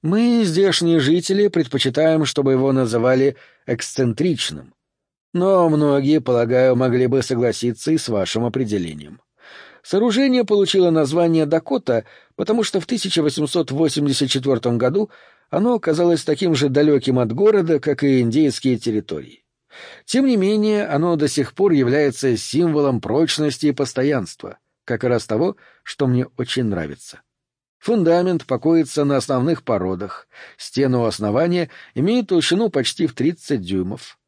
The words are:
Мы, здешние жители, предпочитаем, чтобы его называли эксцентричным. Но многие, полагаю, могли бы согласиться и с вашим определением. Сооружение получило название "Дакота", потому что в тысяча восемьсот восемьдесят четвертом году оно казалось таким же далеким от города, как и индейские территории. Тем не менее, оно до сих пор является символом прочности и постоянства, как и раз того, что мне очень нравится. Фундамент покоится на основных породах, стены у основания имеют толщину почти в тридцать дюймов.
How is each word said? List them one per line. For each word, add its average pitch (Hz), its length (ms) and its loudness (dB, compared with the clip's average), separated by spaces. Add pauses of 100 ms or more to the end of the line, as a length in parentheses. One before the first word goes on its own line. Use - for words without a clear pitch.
Мы, 233 420 2
здешние 170 560 2
жители, 180 480 2
предпочитаем, 156 760 0
чтобы 135 280 0
его 135 200 2
называли 127 640 2 (300)
эксцентричным. 120 1080 -4 (580)
Но 180 360 2
многие, 147 520 2
полагаю, 123 560 2
могли 127 300 2
бы 127 160 2
согласиться 120 720 -2
и 160 60 0
с - 100 -6
вашим 110 360 -2
определением. 92 760 -6 (680)
Сооружение 247 560 2
получило 196 480 2
название 160 560 2
"Дакота", 160 600 -2 (280)
потому 214 300 -2
что 190 160 -4
в 156 60 -14
тысяча 185 360 -2
восемьсот 151 480 -2
восемьдесят 143 580 0
четвертом 123 500 -2
году 156 320 0 (380)
оно 226 300 0
казалось 165 460 0
таким 160 320 0
же 139 120 0
далеким 135 520 2
от 113 120 0
города, 170 460 2
как 139 240 -2
и 135 180 4
индейские 127 580 0
территории. 101 680 -6 (600)
Тем 277 220 0
не 254 100 2
менее, 208 500 0
оно 160 280 0
до 147 140 0
сих - 260 -4
пор 196 160 2
является 135 680 2
символом 147 640 0
прочности 151 680 -2
и 147 60 2
постоянства, 131 840 -4 (260)
как 120 200 -4
и - 20 0
раз 120 180 0
того, 151 300 -2 (300)
что - 240 -4
мне 127 180 0 (100)
очень 123 280 -4
нравится. 82 560 -8 (580)
Фундамент 180 680 2
покоится 151 600 0
на 143 120 2
основных 135 460 0
породах, 95 640 -4 (300)
стены 127 420 -2
у 117 60 0
основания 139 640 -2 (240)
имеют 202 360 0
толщину 185 400 0
почти 143 360 -2
в - 80 -4
тридцать 147 460 -4
дюймов. 92 680 -6